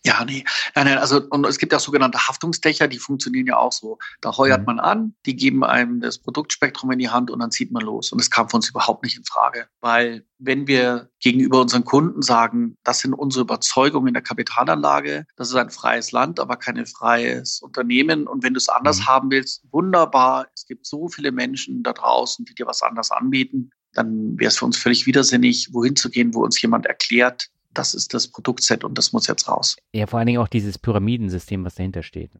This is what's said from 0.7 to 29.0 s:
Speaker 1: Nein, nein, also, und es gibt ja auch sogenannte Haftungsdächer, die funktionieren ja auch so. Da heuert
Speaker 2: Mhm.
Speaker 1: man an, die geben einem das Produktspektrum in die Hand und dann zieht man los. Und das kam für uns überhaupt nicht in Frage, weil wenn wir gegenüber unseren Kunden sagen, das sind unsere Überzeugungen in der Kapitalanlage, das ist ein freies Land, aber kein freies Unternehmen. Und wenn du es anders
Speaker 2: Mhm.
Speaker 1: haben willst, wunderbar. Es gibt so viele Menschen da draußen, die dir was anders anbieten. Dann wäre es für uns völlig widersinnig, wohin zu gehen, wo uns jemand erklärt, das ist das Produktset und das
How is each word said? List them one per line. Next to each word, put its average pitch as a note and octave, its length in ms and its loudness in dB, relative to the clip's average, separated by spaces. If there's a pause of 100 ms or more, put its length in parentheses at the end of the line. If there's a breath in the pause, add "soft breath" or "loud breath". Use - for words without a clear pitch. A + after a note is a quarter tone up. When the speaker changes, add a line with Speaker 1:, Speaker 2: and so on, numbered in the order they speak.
Speaker 1:
Nein, C#3 100 4
nein, C#3 140 4
also, C3+ 220 4 (100)
und C#3+ 160 2
es - 100 0
gibt - 160 0
ja C#3+ 60 4
auch - 20 -2
sogenannte C3+ 460 2
Haftungsdächer, D#3 600 0
die B2+ 120 -4
funktionieren C3 480 -2
ja B2 100 2
auch A#2+ 160 2
so. - 240 -10 (240 loud breath)
Da - 160 -6
heuert C3+ 240 6
Speaker 2:
Mhm. G#2 40 -4
Speaker 1:
man A#2 140 -2
an, G#3+ 360 0 (100)
die C3 100 -2
geben C3 300 2
einem B2 340 2
das A#2+ 200 -6
Produktspektrum C3 720 -4
in B2+ 80 0
die B2 100 -2
Hand B2 200 0
und B2+ 100 -8
dann A#2 120 -4
zieht - 200 -4
man A#2 120 -4
los. A2 280 -6
Und A#2+ 100 0
das - 80 0
kam A#2 180 2
für A#2+ 100 0
uns A2 120 0
überhaupt - 340 -2
nicht - 140 -4
in - 80 -18
Frage, A#2 420 -2 (140)
weil A#2 420 0 (140)
wenn C3 300 -2
wir B2 420 2 (100)
gegenüber B2+ 400 4
unseren A#2+ 240 2
Kunden D3+ 380 2
sagen, A#2 640 2
das B2 160 0
sind C3+ 140 -2
unsere C3 280 -2
Überzeugungen C3 680 2
in A#2+ 40 0
der B2 100 -2
Kapitalanlage, C#3+ 1000 0 (100)
das A#2+ 140 -8
ist B2+ 60 -4
ein A#2+ 160 0
freies A#2 400 -2
Land, C3+ 280 0
aber B2+ 180 -2
kein A#2+ 280 -6
freies A#2+ 760 -2
Unternehmen. C3+ 680 0
Und C3 160 -8
wenn B2+ 100 0
du C3 60 -2
es - 100 -2
anders C3+ 300 2
Speaker 2:
Mhm. F#2+ 80 -2
Speaker 1:
haben C3 240 4
willst, C3+ 400 -2
wunderbar. C#3+ 840 4
Es - 140 -18
gibt - 180 -16
so D#3 240 -8
viele C#3+ 240 -4
Menschen B2+ 500 -6
da A#2+ 80 -2
draußen, B2 540 0
die - 80 -20
dir A#2+ 140 -8
was - 140 -6
anders A2+ 300 -4
anbieten. C3 600 -2 (220)
Dann A2 460 -2
wäre A#2 100 2
es - 100 0
für B2+ 60 -4
uns B2 120 0
völlig - 280 2
widersinnig, B2 680 4
wohin B2 240 0
zu B2 120 -2
gehen, A#2+ 240 0
wo A2+ 100 2
uns A2+ 180 0
jemand A#2 240 2
erklärt, - 600 0 (260)
das - 200 -2
ist - 220 -6
das A2+ 120 -2
Produktset - 560 -2
und - 140 -6
das - 160 0